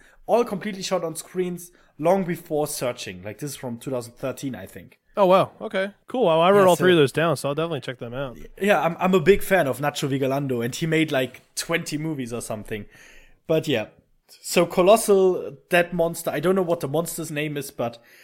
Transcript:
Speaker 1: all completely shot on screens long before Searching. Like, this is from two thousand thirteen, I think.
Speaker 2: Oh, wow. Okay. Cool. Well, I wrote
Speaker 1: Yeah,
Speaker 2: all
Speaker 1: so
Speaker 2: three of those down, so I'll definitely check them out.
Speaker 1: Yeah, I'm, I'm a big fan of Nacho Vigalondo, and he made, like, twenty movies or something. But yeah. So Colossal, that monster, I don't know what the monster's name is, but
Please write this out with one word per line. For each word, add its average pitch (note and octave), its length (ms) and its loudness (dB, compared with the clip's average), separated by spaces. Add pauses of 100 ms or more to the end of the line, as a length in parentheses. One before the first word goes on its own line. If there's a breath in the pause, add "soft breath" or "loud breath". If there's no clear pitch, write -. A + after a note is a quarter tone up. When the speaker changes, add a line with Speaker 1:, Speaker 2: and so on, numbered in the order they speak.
(260 soft breath)
Speaker 1:
all A3+ 200 2
completely F#3+ 380 -8
shot F3+ 200 -2
on D#3+ 120 -8
screens F3+ 560 -6 (260 soft breath)
long F3 260 2
before D#3 440 -4
Searching. A2+ 560 -6
Like, G#2 160 -12
this D3 120 -8
is - 60 -12
from A#2 200 -10
two C3 140 -10
thousand A#2 220 -8
thirteen, B2+ 420 -8
I F#2+ 100 -14
think. - 340 -20 (180)
Speaker 2:
Oh, G3+ 100 6
wow. F3+ 240 6 (100)
Okay. G3+ 300 -4 (160)
Cool. B3 180 0
Well, E3 160 4
I F3+ 100 6
wrote G3+ 120 8
Speaker 1:
Yeah, F#3 60 8
Speaker 2:
all E3+ 60 6
Speaker 1:
so D#3 80 0
Speaker 2:
three F3+ 80 6
of F3 60 6
those C#3 160 6
down, D#3 240 0
so C#3+ 120 -6
I'll C#3+ 60 -4
definitely D#3+ 260 -4
check B2+ 180 -12
them A#2 140 -10
out. B2+ 240 -10 (240)
Speaker 1:
Yeah, F#3+ 200 2
I'm, E3 180 -2
I'm F#3 140 0
a F#3 80 4
big G3 220 4
fan F3+ 220 2
of B2+ 140 -2
Nacho D3 300 -4
Vigalondo, C3+ 540 -2
and B2 120 -4
he E3+ 100 -4
made, D#3+ 260 2
like, C3 300 -2 (140)
twenty E3 420 -4
movies C#3+ 360 -6
or A2+ 80 -8
something. G#2 440 -10 (640 soft breath)
But D#3+ 200 0
yeah. A2+ 200 -2 (540)
So - 240 2
Colossal, F#3+ 920 4 (120)
that F3 240 2
monster, E3+ 380 -2
I D3+ 80 -4
don't F3+ 160 0
know F#3+ 80 2
what E3+ 160 -2
the D3 80 -6
monster's D#3+ 440 -4
name D3 260 -6
is, C#3 120 -8
but - 320 -6 (220 soft breath)